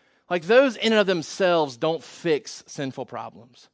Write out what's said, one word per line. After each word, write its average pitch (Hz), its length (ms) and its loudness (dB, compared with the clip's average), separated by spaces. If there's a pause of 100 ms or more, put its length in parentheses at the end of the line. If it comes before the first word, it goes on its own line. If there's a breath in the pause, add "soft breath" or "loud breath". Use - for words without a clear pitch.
(320 soft breath)
Like, 175 140 -2
those 240 320 4
in 226 160 0
and 214 80 6
of 190 60 2
themselves 170 680 0
don't 160 260 -2
fix - 640 -4
sinful 135 400 -10
problems, 117 680 -16